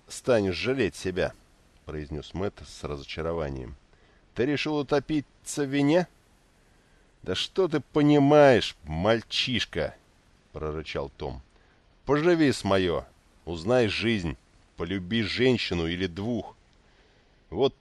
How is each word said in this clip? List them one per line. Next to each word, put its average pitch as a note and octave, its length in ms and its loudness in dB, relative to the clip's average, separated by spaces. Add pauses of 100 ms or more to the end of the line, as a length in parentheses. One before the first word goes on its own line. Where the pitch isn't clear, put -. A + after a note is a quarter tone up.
станешь G2+ 480 0
жалеть G#2 400 -2
себя», — F2+ 380 -4 (540)
произнес D2+ 480 -10
Мэтт F#2+ 320 -6
с - 180 -18
разочарованием. C#2+ 880 -6 (600)
«Ты A#2+ 120 -2
решил D3 300 -2
утопиться D3 880 -4
в C3+ 40 -6
вине?» C#3+ 380 2 (1160)
«Да F2+ 120 -4
что - 320 -2
ты D3+ 140 0
понимаешь, D3 1040 6
мальчишка!» — F#2+ 1120 -2 (560)
прорычал D2+ 580 -8
Том. C#2 320 -12 (600)
«Поживи D3+ 480 4
с - 100 -4
мое, F#2 420 0 (400)
узнай G2+ 440 0
жизнь, F#2+ 480 -2 (400)
полюби F#2 460 -4
женщину G2 640 0
или F2 200 -4
двух. G2 480 -6 (960)
Вот C3 300 0